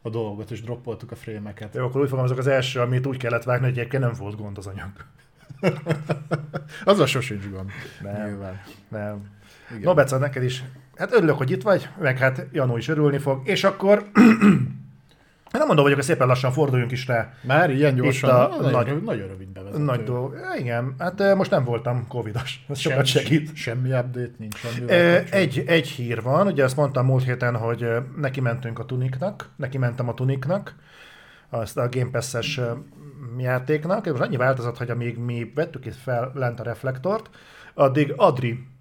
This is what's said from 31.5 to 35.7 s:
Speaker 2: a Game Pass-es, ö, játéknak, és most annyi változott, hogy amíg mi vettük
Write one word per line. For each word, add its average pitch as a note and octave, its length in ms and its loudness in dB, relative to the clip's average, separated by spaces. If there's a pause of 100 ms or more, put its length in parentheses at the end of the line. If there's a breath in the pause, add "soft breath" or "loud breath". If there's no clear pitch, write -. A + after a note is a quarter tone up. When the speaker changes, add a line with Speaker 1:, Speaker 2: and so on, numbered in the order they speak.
Speaker 2:
a B2 120 0
Game B2+ 200 -2
Pass-es, A#2+ 480 -4
ö, A#2+ 140 -2 (680)
játéknak, D3 680 0
és E3+ 60 -2
most C3 120 0
annyi G3+ 140 -2
változott, B2 400 0
hogy A#2+ 120 -6
amíg A#2 280 -4
mi A#2+ 380 -6
vettük D3 300 -4